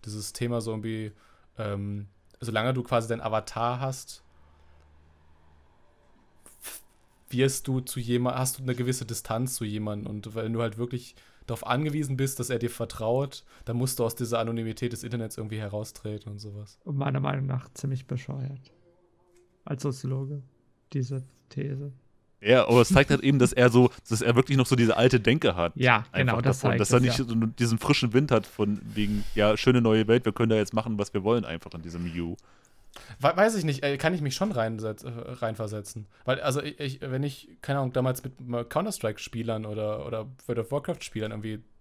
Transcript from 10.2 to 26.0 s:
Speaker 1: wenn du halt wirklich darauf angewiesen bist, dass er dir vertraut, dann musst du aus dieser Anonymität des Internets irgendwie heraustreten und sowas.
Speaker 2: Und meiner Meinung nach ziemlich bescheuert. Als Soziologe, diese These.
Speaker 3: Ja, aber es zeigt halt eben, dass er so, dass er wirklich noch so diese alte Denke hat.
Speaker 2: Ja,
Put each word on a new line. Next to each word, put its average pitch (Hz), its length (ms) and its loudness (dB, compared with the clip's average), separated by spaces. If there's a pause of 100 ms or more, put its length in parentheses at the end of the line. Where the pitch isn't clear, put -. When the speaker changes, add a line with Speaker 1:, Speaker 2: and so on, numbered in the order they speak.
Speaker 1:
wenn 113 180 -4
du 113 100 -2
halt 110 160 -4
wirklich 123 360 -6 (320)
darauf 117 200 -6
angewiesen 143 500 0
bist, 135 240 -2
dass 120 100 -4
er 120 80 0
dir 117 120 -2
vertraut, 117 760 -2 (200)
dann 120 120 -4
musst 127 220 -2
du 120 60 2
aus 113 100 0
dieser 117 240 -2
Anonymität 113 540 -2
des 110 100 -10
Internets 113 360 -6
irgendwie 107 200 -8
heraustreten 107 760 -8
und 104 60 -12
sowas. 104 460 -14
Speaker 2:
Und 147 120 -6
meiner 135 240 0
Meinung 139 260 -2
nach 131 280 -6
ziemlich 135 320 -6
bescheuert. 135 680 -8 (920)
Als 135 180 -8
Soziologe, 135 600 -6 (500)
diese 131 300 -4 (260)
These. 143 440 -8 (520)
Speaker 3:
Ja, 120 220 8
aber 120 140 8
es 113 80 6
zeigt 143 220 6
halt 139 120 4
eben, 139 160 4
dass 123 140 6
er 123 180 8
so, 123 180 8 (200)
dass 110 120 0
er 117 140 4
wirklich 135 240 4
noch 123 80 4
so 131 80 4
diese 117 220 6
alte 123 240 6
Denke 113 340 4
hat. 85 220 0
Speaker 2:
Ja, 123 220 4 (120)